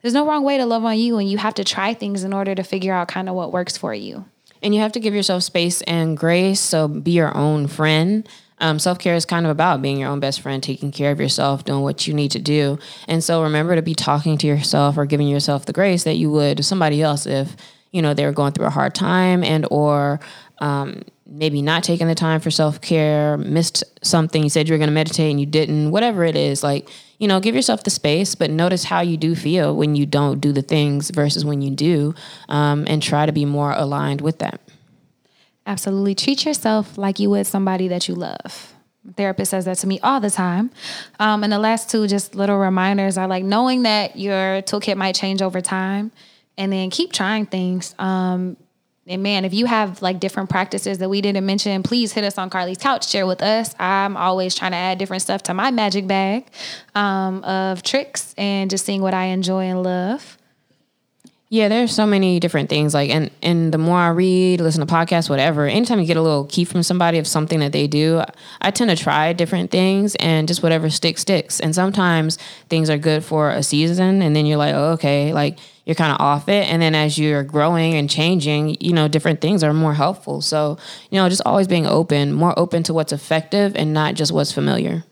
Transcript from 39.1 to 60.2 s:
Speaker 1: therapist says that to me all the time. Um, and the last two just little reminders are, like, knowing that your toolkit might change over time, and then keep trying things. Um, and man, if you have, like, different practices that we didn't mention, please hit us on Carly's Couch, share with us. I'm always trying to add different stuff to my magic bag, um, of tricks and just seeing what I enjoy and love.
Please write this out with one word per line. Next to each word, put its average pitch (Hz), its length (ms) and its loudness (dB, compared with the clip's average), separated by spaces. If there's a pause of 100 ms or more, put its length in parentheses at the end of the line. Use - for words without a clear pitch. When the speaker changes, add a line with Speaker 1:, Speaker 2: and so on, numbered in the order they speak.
Speaker 1:
therapist 196 380 -2
says 185 160 -2
that 185 120 -4
to 190 80 -4
me 190 160 -2
all 269 180 2
the 208 100 0
time. 185 400 0 (500)
Um, 214 240 2
and 214 80 0
the 202 60 0
last 220 320 0
two 214 160 2
just 196 280 -2
little 196 220 0
reminders 190 600 0
are, 190 100 -2
like, 185 160 -2
knowing 247 380 2
that 214 340 0
your 190 460 -2
toolkit 208 340 -2
might 190 180 -2
change 190 280 -2
over 185 180 -2
time, 190 500 -4 (460)
and 196 160 -2
then 185 160 -2
keep 339 240 -4
trying 208 320 -2
things. 185 540 -4
Um, 185 580 -2 (500)
and 185 160 -6
man, 196 240 0
if 185 80 -4
you 226 100 2
have, 214 380 -2
like, 185 180 -2
different 190 300 -4
practices 196 480 -4
that 190 100 -4
we 196 140 -2
didn't 196 240 -2
mention, 196 360 -2
please 233 300 -2
hit 214 120 -2
us 202 120 -4
on 185 140 -6
Carly's 185 260 -4
Couch, 269 320 -2
share 196 180 0
with 185 160 -2
us. 220 360 0
I'm 196 400 -2
always 185 360 -2
trying 185 180 -4
to 175 40 -4
add 185 220 -2
different 190 240 -4
stuff 190 220 -4
to 180 100 -4
my 226 160 0
magic 202 360 0
bag, 196 380 0 (500)
um, 190 500 -2
of 190 380 -2
tricks - 540 -4
and 196 320 -2
just 190 160 -4
seeing 196 160 -4
what 190 140 0
I 185 120 -2
enjoy 185 380 -2
and 185 180 -2
love. 185 540 -4 (1120)